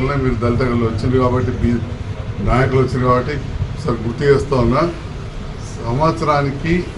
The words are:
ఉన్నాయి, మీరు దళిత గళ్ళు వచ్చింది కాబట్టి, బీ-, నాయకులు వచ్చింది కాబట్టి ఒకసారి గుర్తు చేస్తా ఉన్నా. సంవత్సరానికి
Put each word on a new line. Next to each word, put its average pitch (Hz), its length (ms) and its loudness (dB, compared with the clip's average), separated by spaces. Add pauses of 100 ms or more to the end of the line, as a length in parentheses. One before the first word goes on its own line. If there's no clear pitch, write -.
ఉన్నాయి, 139 220 0
మీరు 123 200 2
దళిత 120 260 2
గళ్ళు 120 220 2
వచ్చింది 127 320 0
కాబట్టి, 123 280 2 (100)
బీ-, 120 200 2 (680)
నాయకులు 127 340 4
వచ్చింది 127 260 -2
కాబట్టి 123 260 0 (360)
ఒకసారి - 340 -4
గుర్తు 117 240 -4
చేస్తా 139 260 4 (100)
ఉన్నా. 127 160 4 (1040)
సంవత్సరానికి 147 880 0 (240)